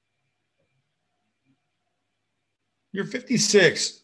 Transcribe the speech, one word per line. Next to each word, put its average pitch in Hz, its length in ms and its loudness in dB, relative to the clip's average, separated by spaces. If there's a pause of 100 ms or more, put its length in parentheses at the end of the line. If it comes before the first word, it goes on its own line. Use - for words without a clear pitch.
(3000)
You're 190 140 -6
fifty-six. - 1000 0